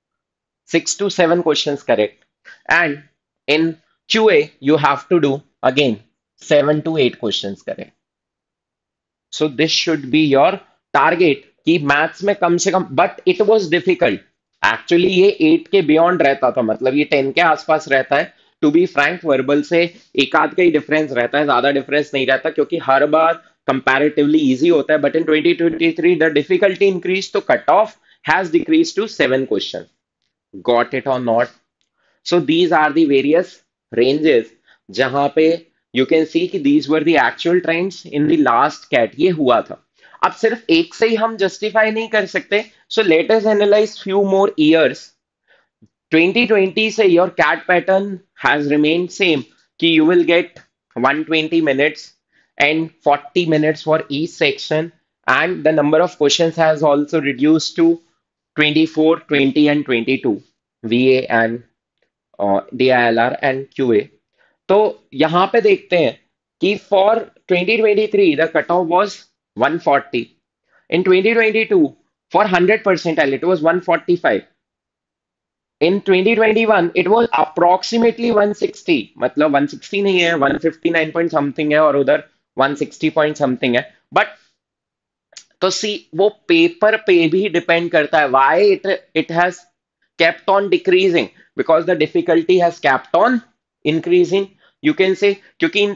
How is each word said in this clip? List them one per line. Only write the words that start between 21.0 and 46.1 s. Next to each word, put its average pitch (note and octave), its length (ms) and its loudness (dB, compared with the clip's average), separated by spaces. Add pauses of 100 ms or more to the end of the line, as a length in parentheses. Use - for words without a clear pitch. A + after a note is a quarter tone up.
रहता A#2+ 260 -2
है, D3+ 60 0
ज्यादा C3+ 260 0
डिफरेंस C#3+ 440 -2
नहीं C3 120 -2
रहता, C3+ 240 -2
क्योंकि D#3 280 -4
हर C3+ 280 2
बार D#3+ 360 0 (280)
comparatively D3 760 0
easy C3 260 2
होता D#3 220 2
है। D3+ 80 2
But C#3+ 200 0
in D#3+ 80 -4
twenty D#3 320 2
twenty-three E3 640 0
the D#3+ 160 0
difficulty F#3+ 560 0
increased, F#3 380 -6
तो G#3 80 -2 (120)
cut - 220 -2
off G#3+ 200 0 (300)
has E3+ 320 0
decreased D#3+ 400 0
to G#3+ 120 -4 (100)
seven C3 280 -2
questions। F#2+ 400 -6 (840)
Got A#2+ 240 0
it B2+ 120 -6
or C3 140 -2
not? A#2+ 340 -2 (720)
So F3 140 0
these D#3+ 320 0
are D3+ 200 2
the D#3+ 140 2
various C#3+ 500 0 (360)
ranges C3 540 0 (420)
जहां C3+ 480 -2
पे D#3+ 100 2 (480)
you C3 120 0
can D#3+ 240 2
see E3+ 180 -2
कि F#3+ 140 -8
these C#3+ 260 0
were D#3 160 0
the D#3+ 120 2
actual D#3 500 0
trends F3 400 -4
in D3 220 -2
the D#3+ 140 2
last C3 520 0
cat, A2+ 240 0
ये F3+ 120 2
हुआ B2+ 300 2
था। - 220 -14 (420)
अब - 80 0
सिर्फ A3+ 380 -4
एक E3 240 0
से A3+ 140 -2
ही A3+ 80 0
हम A3+ 200 -2
जस्टिफाई G#3+ 540 -2
नहीं A3 180 -6
कर G#3+ 180 -2
सकते, G3+ 380 -4 (260)
so A3 140 -2
let E3 260 2
us A3 220 2
analyze G#3 500 2
few G3 200 -2 (100)
more G3 160 2 (120)
years। D3+ 440 2 (1080)